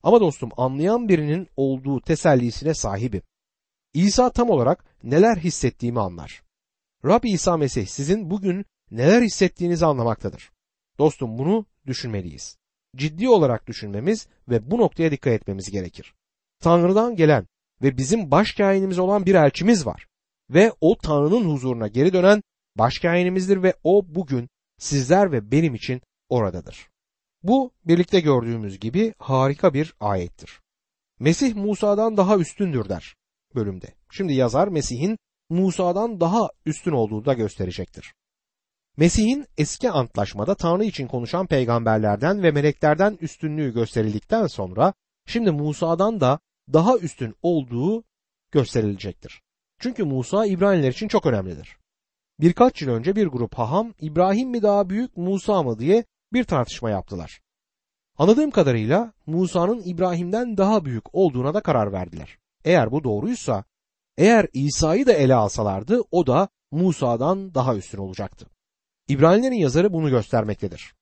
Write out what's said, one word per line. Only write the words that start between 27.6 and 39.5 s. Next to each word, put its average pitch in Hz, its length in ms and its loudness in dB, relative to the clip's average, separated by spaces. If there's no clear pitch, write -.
birlikte 175 360 2
gördüğümüz 117 600 -2
gibi 185 380 -2
harika 135 560 0
bir 147 260 -4
ayettir. 95 600 -6
Mesih 208 360 0
Musa'dan 208 640 -2
daha 196 220 4
üstündür 151 500 -2
der - 280 -10
bölümde. 101 400 -6
Şimdi 185 220 -4
yazar 131 360 2
Mesih'in 160 500 -4
Musa'dan 185 720 -2
daha 180 280 2
üstün 156 260 -4
olduğunu 110 320 -2
da 139 80 0
gösterecektir. 98 840 -6
Mesih'in 220 500 2